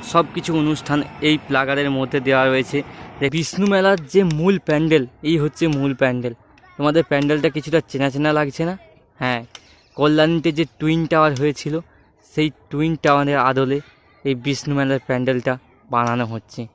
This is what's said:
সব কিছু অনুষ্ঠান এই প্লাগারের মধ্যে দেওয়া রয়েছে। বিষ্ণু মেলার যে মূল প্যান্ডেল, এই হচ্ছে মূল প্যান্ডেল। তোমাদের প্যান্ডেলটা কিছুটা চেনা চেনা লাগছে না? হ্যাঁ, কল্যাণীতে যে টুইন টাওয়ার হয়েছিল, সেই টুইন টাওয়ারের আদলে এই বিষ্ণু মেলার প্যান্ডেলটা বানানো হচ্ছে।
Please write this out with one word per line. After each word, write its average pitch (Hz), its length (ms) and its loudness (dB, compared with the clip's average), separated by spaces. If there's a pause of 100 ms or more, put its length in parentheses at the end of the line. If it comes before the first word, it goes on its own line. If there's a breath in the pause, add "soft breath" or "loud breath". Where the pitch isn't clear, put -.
(120)
সব 170 120 4 (100)
কিছু 165 240 -2
অনুষ্ঠান 147 440 0 (180)
এই 151 180 2 (100)
প্লাগারের 139 420 0
মধ্যে 131 300 -2
দেওয়া 131 260 2
রয়েছে। 131 360 0 (500 loud breath)
বিষ্ণু 165 340 -2
মেলার 196 320 4 (140)
যে 190 80 6 (180)
মূল 180 280 2
প্যান্ডেল, 151 400 2 (160)
এই 156 160 0
হচ্ছে 147 280 0
মূল 139 280 0
প্যান্ডেল। 123 400 -2 (420)
তোমাদের 151 340 2
প্যান্ডেলটা 147 380 0
কিছুটা 151 400 -2
চেনা 135 220 -2
চেনা 147 220 0
লাগছে 151 320 -2
না? 185 140 -6 (400)
হ্যাঁ, 123 260 -4 (500 loud breath)
কল্যাণীতে 156 580 2
যে 156 120 0 (140)
টুইন 160 280 0
টাওয়ার 156 340 2
হয়েছিল, 147 400 -2 (540 soft breath)
সেই 156 160 0 (200)
টুইন 156 260 -2
টাওয়ারের 143 420 2 (120)
আদলে 135 300 0 (440)
এই 135 100 0
বিষ্ণু 139 400 -4
মেলার 135 320 0
প্যান্ডেলটা 127 520 -2 (320)
বানানো 120 420 0
হচ্ছে। 113 420 -12